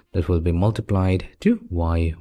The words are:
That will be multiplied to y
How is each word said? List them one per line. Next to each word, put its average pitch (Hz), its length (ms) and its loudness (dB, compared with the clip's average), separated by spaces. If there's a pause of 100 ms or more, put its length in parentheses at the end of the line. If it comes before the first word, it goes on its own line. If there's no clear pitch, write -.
(120)
That 87 160 -2
will 87 120 2
be 85 120 0
multiplied 92 760 0 (140)
to 226 180 2 (120)
y 82 500 0